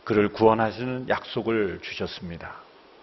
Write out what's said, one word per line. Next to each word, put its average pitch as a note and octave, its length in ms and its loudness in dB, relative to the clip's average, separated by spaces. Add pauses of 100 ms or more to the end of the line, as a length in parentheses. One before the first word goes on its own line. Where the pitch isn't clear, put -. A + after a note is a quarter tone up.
그를 G#2 260 4
구원하시는 A2+ 800 2
약속을 G#2 720 -2
주셨습니다. - 840 -10 (360)